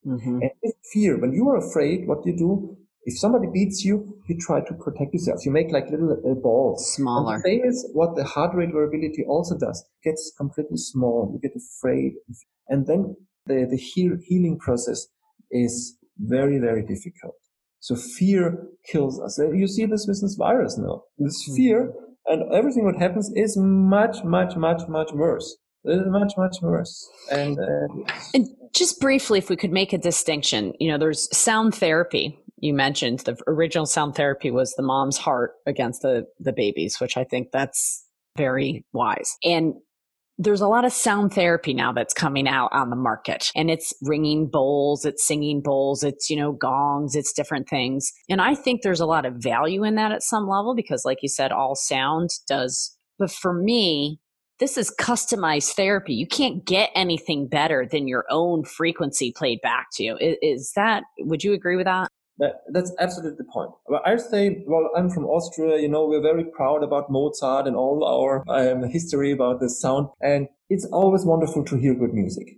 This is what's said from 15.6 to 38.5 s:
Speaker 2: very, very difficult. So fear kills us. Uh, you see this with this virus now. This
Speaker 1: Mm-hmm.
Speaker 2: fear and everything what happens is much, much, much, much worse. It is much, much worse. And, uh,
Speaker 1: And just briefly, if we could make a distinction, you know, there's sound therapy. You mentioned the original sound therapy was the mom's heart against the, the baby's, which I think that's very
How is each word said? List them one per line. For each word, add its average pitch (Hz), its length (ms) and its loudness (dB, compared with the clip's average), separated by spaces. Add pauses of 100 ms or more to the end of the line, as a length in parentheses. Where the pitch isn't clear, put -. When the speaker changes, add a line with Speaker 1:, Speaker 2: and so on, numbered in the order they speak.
Speaker 2:
very, 131 400 2
very 113 240 0
difficult. - 540 -10 (440)
So 120 160 -4
fear 180 720 0 (260)
kills 135 280 0
us. - 180 -8
Uh, 156 140 2
you 190 160 2
see 220 180 0
this 208 200 -2
with 202 140 -2
this 196 140 -2
virus - 420 0
now. - 280 -6 (120)
This 147 280 -2
Speaker 1:
Mm-hmm. 135 120 -6
Speaker 2:
fear 254 360 4 (340)
and - 260 0
everything 233 320 2
what 180 120 2
happens 196 380 0
is 208 220 0
much, 196 680 4
much, 180 320 2
much, 165 320 2
much 156 260 -4
worse. 151 440 0 (280)
It 160 80 0
is 190 160 2
much, 202 280 2
much 185 240 0
worse. 170 480 -2 (240)
And, 143 260 -2
uh, 147 460 -4 (300)
Speaker 1:
And 254 140 4 (260)
just - 260 2
briefly, 269 380 4
if 185 100 -2
we 180 80 2
could 180 160 -2
make 190 220 2
a 175 40 0
distinction, 147 800 0
you 160 120 2
know, 147 80 0
there's 156 360 0
sound 220 400 4
therapy. 160 640 0 (220)
You 147 140 0
mentioned 139 460 0
the 123 160 -4 (100)
original 160 400 2
sound 147 300 0
therapy 139 340 0
was 127 240 0
the 139 80 -4
mom's 135 340 0
heart 123 360 0 (120)
against 127 380 -4
the, 123 240 0 (140)
the 135 120 -2
baby's, 104 480 -2
which 123 160 -4
I 127 60 -2
think 127 300 -4
that's - 520 -4 (320)
very 135 560 -2